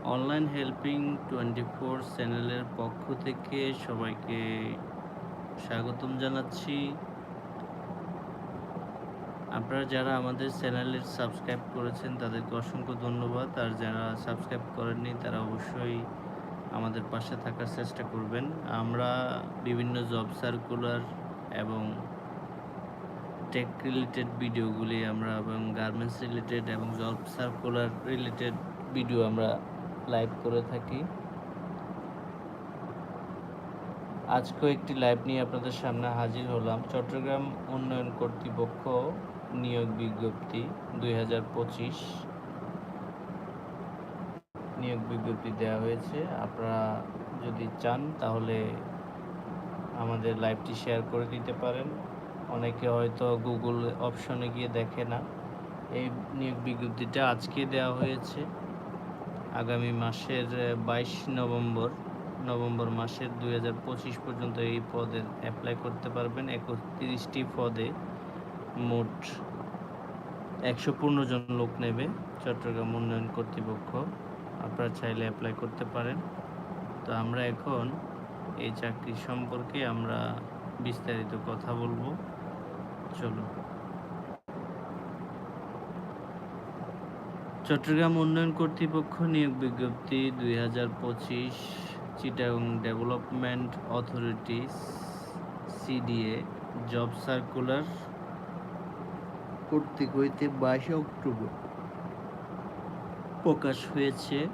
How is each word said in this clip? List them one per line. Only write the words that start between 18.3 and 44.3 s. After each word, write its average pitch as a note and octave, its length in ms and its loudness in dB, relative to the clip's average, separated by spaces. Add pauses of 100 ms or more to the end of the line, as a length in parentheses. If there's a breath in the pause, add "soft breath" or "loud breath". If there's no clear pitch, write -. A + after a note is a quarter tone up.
আমরা B2 720 2 (240)
বিভিন্ন A#2+ 420 2
জব A2+ 200 2 (140)
সার্কুলার A#2+ 600 2 (520)
এবং A2 420 0 (1600)
টেক B2 140 2 (180)
রিলেটেড B2+ 420 2 (120)
ভিডিওগুলি A2+ 680 2
আমরা A2 300 2
এবং A2 400 0
গার্মেন্টস A2 460 0
রিলেটেড A#2 460 0
এবং A2+ 300 0
জব A2+ 180 0 (100)
সার্কুলার A#2+ 640 2 (180)
রিলেটেড B2 480 0 (400)
ভিডিও A#2 320 6
আমরা A2 320 4 (500)
লাইভ A#2 220 4 (120)
করে A#2 280 4
থাকি। B2+ 320 -2 (3250)
আজকেও B2+ 400 4
একটি C#3 260 2
লাইভ B2 320 8
নিয়ে C3 140 2
আপনাদের B2 300 0
সামনে A#2+ 380 0
হাজির A#2+ 380 2
হলাম। A2+ 360 2 (100)
চট্টগ্রাম C3+ 600 0 (160)
উন্নয়ন B2+ 500 0
কর্তৃপক্ষ A#2 720 0 (640)
নিয়োগ A#2+ 360 2
বিজ্ঞপ্তি A2+ 800 0 (320)
দুই A#2 140 4
হাজার A2+ 280 4 (120)
পঁচিশ A#2 420 0 (2750)